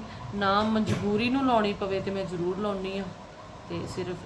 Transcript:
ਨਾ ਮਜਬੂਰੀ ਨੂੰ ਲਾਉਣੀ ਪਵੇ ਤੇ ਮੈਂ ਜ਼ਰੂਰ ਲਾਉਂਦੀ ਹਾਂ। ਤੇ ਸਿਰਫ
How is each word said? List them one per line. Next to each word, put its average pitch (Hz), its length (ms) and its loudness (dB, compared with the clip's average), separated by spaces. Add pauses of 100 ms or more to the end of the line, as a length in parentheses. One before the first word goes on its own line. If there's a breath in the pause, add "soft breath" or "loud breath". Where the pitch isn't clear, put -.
(360 loud breath)
ਨਾ 202 260 4
ਮਜਬੂਰੀ 214 680 2
ਨੂੰ 269 160 2
ਲਾਉਣੀ 214 280 4
ਪਵੇ 196 260 0
ਤੇ 196 120 -2
ਮੈਂ 196 140 -2
ਜ਼ਰੂਰ 175 320 -2
ਲਾਉਂਦੀ 196 420 -2
ਹਾਂ। 196 60 -4 (640)
ਤੇ 170 260 -4
ਸਿਰਫ 180 300 -4